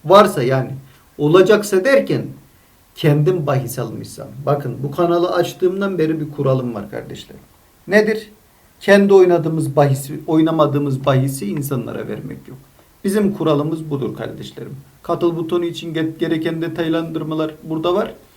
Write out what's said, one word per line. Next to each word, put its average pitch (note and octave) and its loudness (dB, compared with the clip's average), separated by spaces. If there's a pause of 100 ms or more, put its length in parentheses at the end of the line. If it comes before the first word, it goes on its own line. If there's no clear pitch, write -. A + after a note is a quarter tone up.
Varsa F#3+ 6
yani. C3 0 (480)
Olacaksa F#3 4
derken D#3+ 2 (720)
kendim D3+ 2
bahis C3+ -4
almışsam. A2 -10 (180)
Bakın C3 -2
bu C#3+ -6
kanalı F3 0
açtığımdan F#3 -2
beri D#3 0
bir C#3+ -6
kuralım B2+ -2
var G2+ -10
kardeşler. - -14 (520)
Nedir? G#3+ 2 (500)
Kendi G3 6
oynadığımız E3 4
bahisi, D3 0
oynamadığımız D3+ 0
bahisi C3+ 0
insanlara B2 -6
vermek - -12
yok. - -18 (460)
Bizim G3 0
kuralımız D#3 -2
budur B2 -4
kardeşlerim. - -12 (260)
Katıl E3+ 0
butonu F3 -2
için E3 -8
ge-, D#3+ -4
gereken E3 -2
detaylandırmalar D#3+ -4
burada D#3+ -2
var. G#3+ -2 (220)